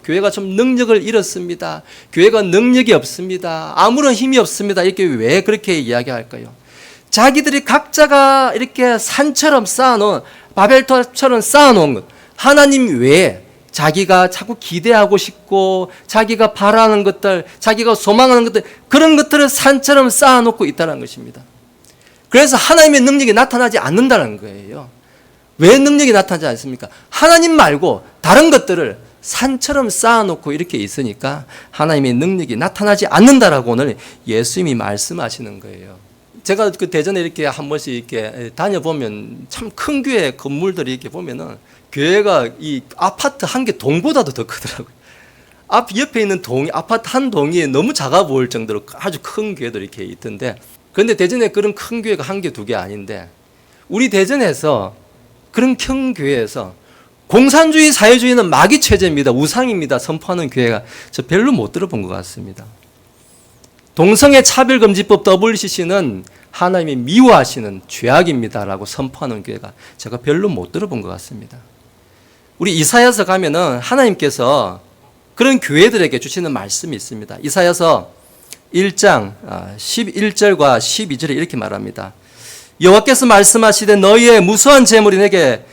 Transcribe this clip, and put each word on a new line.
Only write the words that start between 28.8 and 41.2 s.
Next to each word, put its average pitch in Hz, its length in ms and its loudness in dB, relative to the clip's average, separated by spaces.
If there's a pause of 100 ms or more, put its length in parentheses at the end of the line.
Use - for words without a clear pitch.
산처럼 262 680 -4
쌓아놓고 208 640 -2
이렇게 151 260 -8
있으니까 135 680 -8 (260)
하나님의 147 440 0
능력이 151 420 -4
나타나지 202 500 -2
않는다라고 180 640 4
오늘 123 240 -2 (320)
예수님이 123 480 -2
말씀하시는 104 840 -8
거예요. 95 340 -20 (480)
제가 202 280 -2
그 180 180 -8
대전에 175 320 -4
이렇게 165 240 -8
한 143 240 -6
번씩 143 240 -8
이렇게 117 640 -10
다녀보면 151 920 -8
참 - 260 -16
큰 277 300 -6
교회 202 280 -4
건물들이 147 600 -8
이렇게 127 160 -12
보면은 143 480 -16 (380)